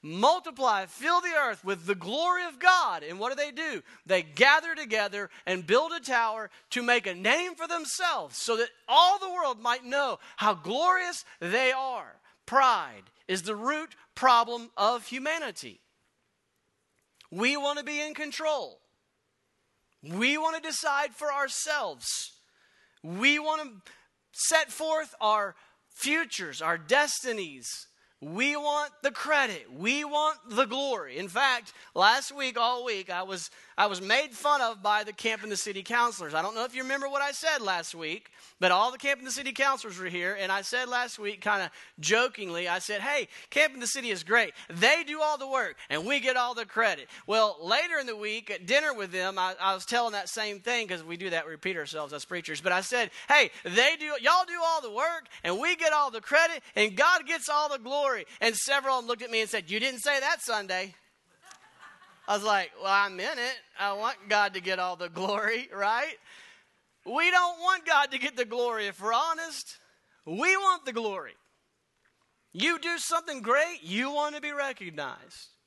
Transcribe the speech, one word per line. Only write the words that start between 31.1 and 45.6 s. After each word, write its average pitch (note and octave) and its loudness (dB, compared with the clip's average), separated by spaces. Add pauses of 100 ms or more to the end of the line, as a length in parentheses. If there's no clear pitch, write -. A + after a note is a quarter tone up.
In F#3 -8
fact, A#3+ 0 (220)
last A3 4
week, C4+ -4
all A#3+ 0
week, F#3+ -6
I F3+ -2
was, F#3+ -8 (260)
I G3+ 6
was F#3+ -2
made A#3+ 0
fun D4 2
of A3+ -2
by G#3 2
the G#3 -10
Camp A3 -4
in G#3+ -10
the G3 -4
City G3 -6
counselors. A3 0
I D#3 2
don't G#3 -4
know A3+ -4
if B3 -8
you C4 -6
remember C4+ -4
what C#4 -2
I C#4+ 0
said D4 0
last F#3 -2
week, E3 -8 (280)
but F3+ 6
all G#3 6
the B3+ -14
Camp C#4 -2
in B3+ -16
the C4 -8
City C4 -6
counselors A#3+ 0
were F#3 -6
here, F3+ -4
and F#3+ -4
I G3 0
said B3 -4
last B3 -4
week, G3+ -8
kinda G3 0 (280)
jokingly, F#3 0
I F3+ 0
said, G3+ -6
"Hey, C4+ -2 (220)
Camp C#4+ 2
in B3+ -12
the A#3+ -6
City B3 -4
is F3+ -4
great. G3+ 2 (120)
They B3 4
do D4+ -4
all D4+ 2
the C4 -8
work, C4 -2 (100)